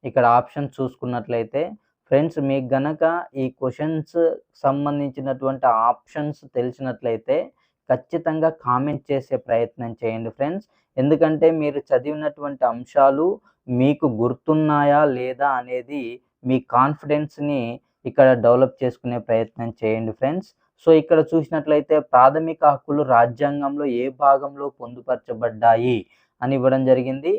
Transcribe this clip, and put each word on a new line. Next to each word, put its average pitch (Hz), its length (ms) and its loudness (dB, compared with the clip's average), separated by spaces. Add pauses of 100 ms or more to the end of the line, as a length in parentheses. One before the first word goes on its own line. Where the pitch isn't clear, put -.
ఇక్కడ 127 200 0 (140)
ఆప్షన్ 139 360 -6
చూసుకున్నట్లయితే 123 880 -6 (480)
ఫ్రెండ్స్, 151 300 0
మీకు 135 280 -2
గనక 139 340 -2 (320)
ఈ 135 160 -4
క్వశ్చన్స్ 151 680 -6 (380)
సంబంధించినటువంటి 135 1080 -4 (220)
ఆప్షన్స్ 147 520 -6 (140)
తెలిసినట్లయితే 123 800 -4 (520)
ఖచ్చితంగా 160 640 -2 (120)
కామెంట్ 131 460 -2
చేసే 135 280 -4
ప్రయత్నం 117 560 -4
చేయండి 113 380 -6
ఫ్రెండ్స్. 165 360 -8 (300)
ఎందుకంటే 156 540 2
మీరు 147 380 -2
చదివినటువంటి 143 760 -4
అంశాలు 135 600 2 (420)
మీకు 131 380 2 (140)
గుర్తున్నాయా 147 840 2 (160)
లేదా 127 380 -4
అనేది 127 480 -8 (400)
మీ 127 140 0 (120)
కాన్ఫిడెన్స్‌ని 147 920 -2 (440)
ఇక్కడ 131 240 4 (120)
డెవలప్ 123 400 4
చేసుకునే 123 380 -6
ప్రయత్నం 113 500 -4 (120)
చేయండి 110 320 -2
ఫ్రెండ్స్. 156 360 -6 (380)
So, - 60 4
ఇక్కడ 160 340 4
చూసినట్లయితే 156 720 0 (160)
ప్రాథమిక 151 520 4
హక్కులు 147 380 0 (120)
రాజ్యాంగంలో 143 680 0 (160)
ఏ 127 40 -2 (200)
భాగంలో 139 460 0
పొందుపరచబడ్డాయి 120 1300 -2 (440)
అని 131 140 -2
ఇవ్వడం 131 300 2
జరిగింది. 131 520 0